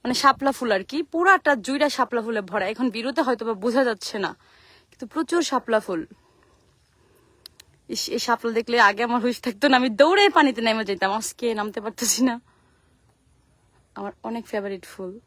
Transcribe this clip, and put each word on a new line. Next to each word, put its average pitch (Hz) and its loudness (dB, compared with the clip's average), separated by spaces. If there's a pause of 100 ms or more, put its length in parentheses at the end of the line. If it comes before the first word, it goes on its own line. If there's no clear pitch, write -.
মানে 247 -2
শাপলা 277 2
ফুল 247 -6
আর 196 0
কি, 269 -8
পুরাটা 311 2
জুইরা 269 -2
শাপলা 247 -2
ফুলে 220 -4
ভরা। 190 -4
এখন 226 -2
ভিডিওতে 233 -4
হয়তো 240 -2
বা 226 -2
বোঝা 226 0
যাচ্ছে 226 -4
না, 170 -4 (540)
কিন্তু - -16
প্রচুর 330 -2
শাপলা 233 0
ফুল। 180 -4 (1900)
ইস, 226 -6
এই 233 -2
শাপলা 233 0
দেখলে 233 -2
আগে 208 4
আমার 240 0
হুঁশ 240 -2
থাকতো 247 -2
না, 269 6
আমি 254 2
দৌড়ে 330 6
পানিতে 262 4
নেমে 220 0
যেতাম। 196 -2
আজকে 220 -6
নামতে 208 -4
পারতেছি 220 -4
না। 247 2 (1600)
আমার 202 -10 (100)
অনেক 226 -6
ফেভারিট 196 -6
ফুল 185 -12 (160)